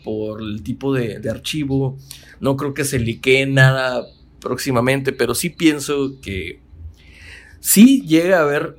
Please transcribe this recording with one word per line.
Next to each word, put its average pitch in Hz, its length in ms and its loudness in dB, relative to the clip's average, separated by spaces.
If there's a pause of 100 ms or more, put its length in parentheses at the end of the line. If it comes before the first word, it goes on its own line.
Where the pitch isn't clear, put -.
por 107 380 -8
el 107 220 -10
tipo 135 300 -6
de, 117 260 -6
de 107 100 -8
archivo. 135 680 -4 (420)
No 135 160 0
creo 139 180 -6
que 139 120 -4
se 131 140 -2
liquee 127 480 0
nada 131 580 2 (340)
próximamente, 131 720 -2
pero 123 220 -2
sí 175 140 -4
pienso 143 720 -2
que 92 400 -10 (1000)
sí 254 460 8
llega 170 340 2
a - 20 4
haber, 151 380 -2